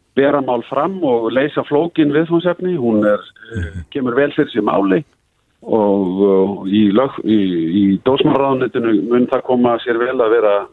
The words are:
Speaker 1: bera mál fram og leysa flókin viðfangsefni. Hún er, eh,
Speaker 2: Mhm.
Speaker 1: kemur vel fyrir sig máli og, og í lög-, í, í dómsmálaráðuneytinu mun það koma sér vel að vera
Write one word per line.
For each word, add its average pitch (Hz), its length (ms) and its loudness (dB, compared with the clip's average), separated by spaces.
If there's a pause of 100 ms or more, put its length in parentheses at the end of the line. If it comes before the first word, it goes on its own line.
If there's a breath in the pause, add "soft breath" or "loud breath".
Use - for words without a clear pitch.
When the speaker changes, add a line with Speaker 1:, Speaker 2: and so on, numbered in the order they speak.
(180)
Speaker 1:
bera 139 240 2
mál 127 220 -2
fram 165 400 -4
og 117 280 0
leysa 135 340 -2
flókin 151 460 0
viðfangsefni. 170 680 0
Hún 113 280 0
er, 104 140 2
eh, - 420 -12
Speaker 2:
Mhm. 85 300 -10
Speaker 1:
kemur 127 240 -4
vel 143 160 2
fyrir 147 200 0
sig 113 120 -2
máli 98 400 0 (600)
og, 101 560 0
og 98 480 2
í 104 240 2
lög-, 127 320 -2
í, 107 160 2 (560)
í 92 80 -6
dómsmálaráðuneytinu 131 1040 0
mun 120 200 2
það 127 160 -2
koma 120 360 0
sér 117 180 -4
vel 127 220 -2
að 113 100 2
vera 104 440 2